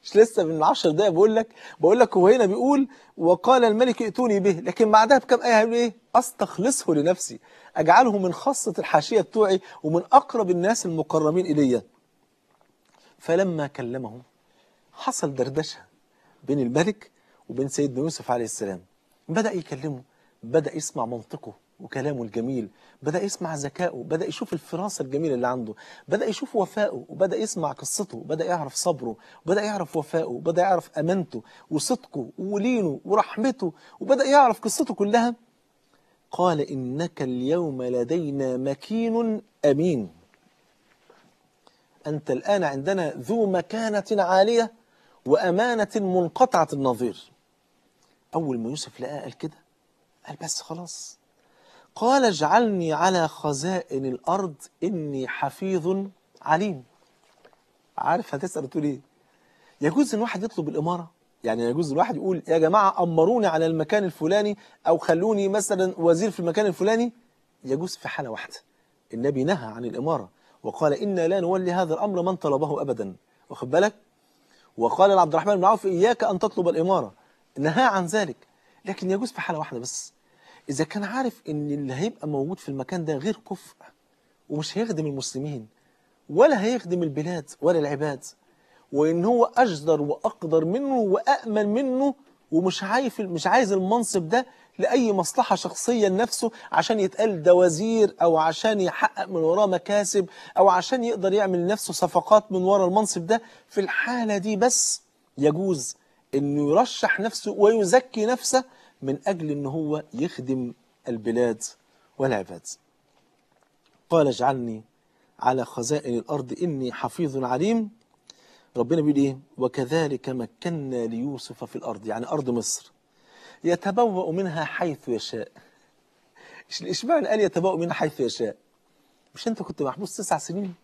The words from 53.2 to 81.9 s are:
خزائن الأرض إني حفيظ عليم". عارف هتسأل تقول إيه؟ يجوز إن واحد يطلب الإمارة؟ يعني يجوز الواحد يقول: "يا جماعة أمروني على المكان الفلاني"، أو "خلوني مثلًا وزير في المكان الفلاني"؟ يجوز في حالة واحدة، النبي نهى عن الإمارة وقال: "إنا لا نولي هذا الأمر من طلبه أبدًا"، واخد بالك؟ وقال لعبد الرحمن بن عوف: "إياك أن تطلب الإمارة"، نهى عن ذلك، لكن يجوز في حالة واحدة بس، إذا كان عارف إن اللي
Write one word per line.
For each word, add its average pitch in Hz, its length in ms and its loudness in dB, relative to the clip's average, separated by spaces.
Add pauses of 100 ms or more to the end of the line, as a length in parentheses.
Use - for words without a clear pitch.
خزائن 147 800 -4
الأرض 165 480 -4 (300)
إني 151 440 -4
حفيظ 185 720 -4 (440)
عليم". 160 420 -2 (1120)
عارف 165 380 -2
هتسأل 139 340 -8
تقول 156 140 -6
إيه؟ 139 160 -4 (840)
يجوز 226 340 2
إن 208 60 0
واحد 208 220 -4
يطلب 170 260 -4
الإمارة؟ 170 420 -4 (320)
يعني 113 200 -2
يجوز 139 280 -2
الواحد 156 240 0
يقول: 180 320 -4
"يا 160 100 4
جماعة 190 460 6
أمروني 175 440 4
على 160 180 2
المكان 165 380 2
الفلاني"، 196 540 0 (300)
أو 165 100 6
"خلوني 196 500 2
مثلًا 190 500 0
وزير 170 340 4
في - 80 -10
المكان 180 260 0
الفلاني"؟ 220 460 0 (520)
يجوز 143 320 -4
في - 120 -14
حالة 135 220 -8
واحدة، - 260 -12 (580)
النبي 131 300 -2
نهى 151 300 -2
عن 117 120 -12
الإمارة 123 440 -4 (340)
وقال: 147 300 0
"إنا 185 340 -2
لا 196 120 0
نولي 180 320 -2
هذا 175 220 -2
الأمر 190 280 -2
من 185 140 -2
طلبه 143 460 -2
أبدًا"، 113 340 -6 (340)
واخد 127 220 -12
بالك؟ 190 240 2 (840)
وقال 117 320 4
لعبد 180 240 4
الرحمن 175 220 2
بن 185 100 2
عوف: 208 200 4
"إياك 196 380 2
أن 202 160 -2
تطلب 190 300 0
الإمارة"، 160 440 0 (440)
نهى 156 260 2
عن 196 220 2
ذلك، 175 320 -2 (480)
لكن 190 260 -6
يجوز 208 200 -4
في - 100 -12
حالة 160 180 -6
واحدة 135 200 -8
بس، - 340 -12 (560)
إذا 143 140 -2
كان 202 200 -6
عارف 240 460 -6
إن 147 220 -6
اللي 143 220 -6